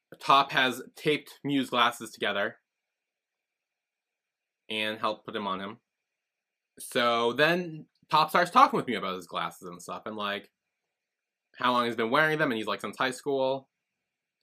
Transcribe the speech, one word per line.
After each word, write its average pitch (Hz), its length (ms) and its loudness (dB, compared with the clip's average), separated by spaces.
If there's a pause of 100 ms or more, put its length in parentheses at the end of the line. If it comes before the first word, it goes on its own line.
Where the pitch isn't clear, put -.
(200)
Top 139 320 6
has 127 280 2 (140)
taped - 480 -4
Mew's 139 280 0
glasses 117 420 0
together 104 440 -4 (2000)
and 107 300 -4
helped 110 260 -4
put 107 100 -12
them 104 140 -4
on 95 120 -4
him. 107 180 -10 (1000)
So 120 540 0
then 160 540 0 (220)
Top 156 220 2
starts 175 220 2
talking 262 240 6
with 170 100 -2
Mew 117 120 -2
about 92 180 -4
his 90 100 -12
glasses 87 420 -8
and 87 140 -16
stuff, 92 240 -12
and, 110 100 -10
like, 104 340 -6 (1080)
how 123 160 0
long 120 140 2
he's 117 100 -4
been 113 140 0
wearing 156 280 2
them, 151 140 0
and 113 60 -2
he's, 107 100 -6
like, 101 120 -4
since 104 160 -10
high 131 140 -2
school. 135 580 -2 (760)